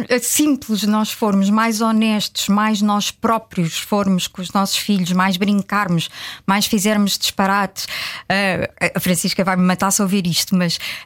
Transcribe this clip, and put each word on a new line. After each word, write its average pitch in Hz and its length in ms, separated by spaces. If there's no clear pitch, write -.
eh, 254 120
simples 254 640
nós 214 280
formos, 196 380
mais 220 320
honestos, 220 680
mais 208 340
nós 208 300
próprios 220 680
formos 196 480
com - 160
os 180 120
nossos 196 240
filhos, 185 340
mais 185 240
brincarmos, 196 760
mais 196 180
fizermos 208 520
disparates. 196 680
Eh, 190 420
a 190 60
Francisca 180 420
vai-me 185 200
matar 185 280
se 202 100
ouvir 196 260
isto, - 280
mas 180 240